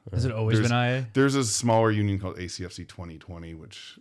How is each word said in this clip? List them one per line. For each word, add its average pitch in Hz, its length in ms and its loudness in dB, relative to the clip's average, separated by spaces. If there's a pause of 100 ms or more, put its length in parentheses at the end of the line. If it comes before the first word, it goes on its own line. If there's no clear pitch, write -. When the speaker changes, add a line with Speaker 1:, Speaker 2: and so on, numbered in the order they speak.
(140)
Speaker 1:
Has 117 100 2
it 127 80 0
always 110 280 2
Speaker 2:
There's, 117 100 2
Speaker 1:
been 120 80 2
I 123 100 2
A? 127 260 -2
Speaker 2:
there's 135 220 4
a 139 80 2
smaller 113 480 4
union 104 260 2
called 90 220 -8
A 90 80 -8
C - 160 -12
F 87 80 -10
C 87 140 -14
twenty 85 320 -14
twenty, 85 380 -14
which, - 460 -18